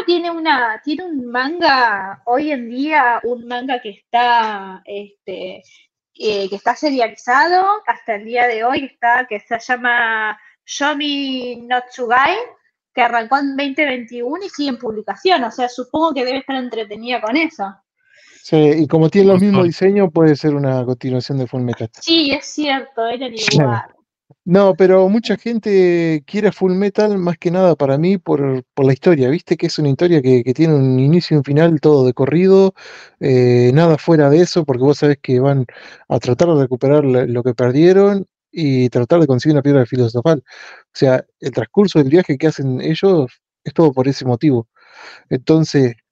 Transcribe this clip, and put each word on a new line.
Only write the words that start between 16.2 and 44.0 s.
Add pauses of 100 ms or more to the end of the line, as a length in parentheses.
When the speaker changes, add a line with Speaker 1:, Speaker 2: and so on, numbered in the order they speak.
Speaker 1:
debe
estar
entretenida
con
eso. (800)
Speaker 2:
Sí,
y
como
tiene
los
Speaker 3:
Doctor.
Speaker 2:
mismos
diseños,
puede
ser
una
continuación
de
Full
Metal. (100)
Speaker 1:
Sí,
es
cierto,
eran
Speaker 2:
<laughs>
Speaker 1:
igual. (640)
Speaker 2:
No,
pero
mucha
gente
quiere
Full
Metal
más
que
nada
para
mí
por,
por
la
historia,
¿viste?
Que
es
una
historia
que,
que
tiene
un
inicio
y
un
final
todo
de
corrido, (480)
eh,
nada
fuera
de
eso,
porque
vos
sabés
que
van (420)
a
tratar
de
recuperar
la,
lo
que
perdieron (240)
y
tratar
de
conseguir
una
piedra
filosofal.
O
sea, (160)
el
transcurso
del
viaje
que
hacen
ellos (320)
es
todo
por